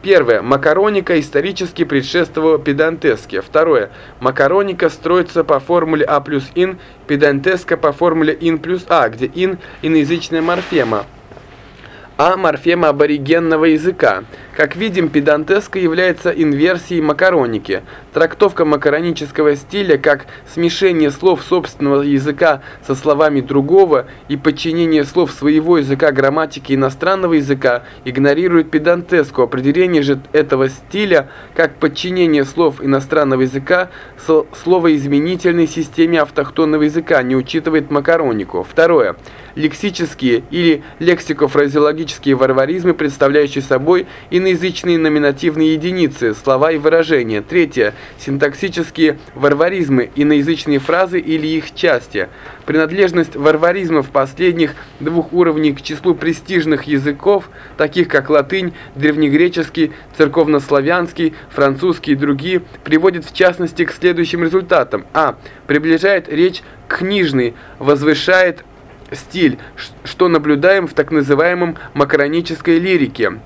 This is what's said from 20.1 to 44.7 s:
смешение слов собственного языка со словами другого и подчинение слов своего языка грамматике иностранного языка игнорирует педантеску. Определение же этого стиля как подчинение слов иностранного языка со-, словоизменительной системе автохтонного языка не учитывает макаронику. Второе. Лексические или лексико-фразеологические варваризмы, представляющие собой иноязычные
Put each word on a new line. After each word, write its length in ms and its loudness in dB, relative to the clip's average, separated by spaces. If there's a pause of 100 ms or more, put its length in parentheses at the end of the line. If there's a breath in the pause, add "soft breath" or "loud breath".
смешение 560 0
слов 320 0
собственного 600 -2
языка 600 0 (240 loud breath)
со 80 -4
словами 480 2
другого 640 2 (220 loud breath)
и 100 -4
подчинение 680 0
слов 280 -2
своего 480 2
языка 320 2
грамматике 640 0
иностранного 600 0
языка 500 0 (200 loud breath)
игнорирует 640 2
педантеску. 720 0
Определение 640 0
же 160 0 (120)
этого 380 2
стиля 600 -2 (260 loud breath)
как 220 0
подчинение 680 0
слов 380 -2
иностранного 600 0
языка 460 -2 (380 loud breath)
со-, 180 4 (160)
словоизменительной 1040 2
системе 560 0
автохтонного 600 0
языка 400 0
не 120 -2
учитывает 540 -2
макаронику. 800 -2
Второе. 460 2 (400 loud breath)
Лексические 960 -4
или 320 0 (160 loud breath)
лексико-фразеологические 1400 0
варваризмы, 580 0
представляющие 680 0
собой 460 0 (220 loud breath)
иноязычные 680 0